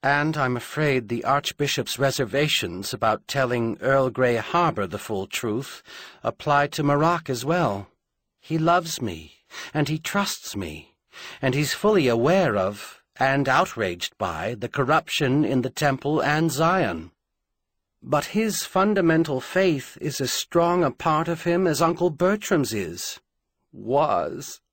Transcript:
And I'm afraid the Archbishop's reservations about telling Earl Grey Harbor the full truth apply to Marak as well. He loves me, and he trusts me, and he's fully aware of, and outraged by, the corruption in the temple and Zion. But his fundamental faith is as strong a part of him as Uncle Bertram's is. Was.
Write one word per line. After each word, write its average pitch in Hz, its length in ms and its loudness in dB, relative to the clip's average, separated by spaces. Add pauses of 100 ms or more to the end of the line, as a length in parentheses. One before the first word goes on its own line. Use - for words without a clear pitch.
And 147 340 2
I'm 127 180 0
afraid 131 520 -2
the 120 160 -4
Archbishop's 139 720 -2
reservations 127 960 -2
about 110 340 0
telling 120 540 0
Earl 135 300 2
Grey 123 240 2
Harbor 143 500 0
the 92 140 -6
full 98 260 -4
truth - 560 -4 (420)
apply 143 440 0
to 147 160 -4
Marak 156 460 2
as 123 140 -4
well. 127 440 0 (520)
He - 180 -6
loves 165 440 2
me, 82 360 -8 (360)
and 147 160 0
he 156 80 -2
trusts - 580 -4
me, 80 400 -10 (460)
and 131 140 0
he's 143 180 0
fully 202 340 4
aware 127 480 4
of, 101 460 -4 (140)
and 135 340 2
outraged 113 680 0
by, 92 380 -4
the 110 140 -8
corruption 143 760 2
in 127 200 2
the 127 80 -2
temple 143 500 0
and 156 300 2
Zion. 135 600 0 (920)
But 147 220 0
his 214 380 -2
fundamental 165 760 2
faith 175 580 0
is 147 220 -6
as 127 100 -2
strong 170 520 2
a 139 80 2
part 156 360 0
of 165 160 -4
him 175 220 2
as 160 160 2
Uncle 170 300 2
Bertram's 180 600 0
is. 90 480 -6 (520)
Was. 107 880 -2 (120)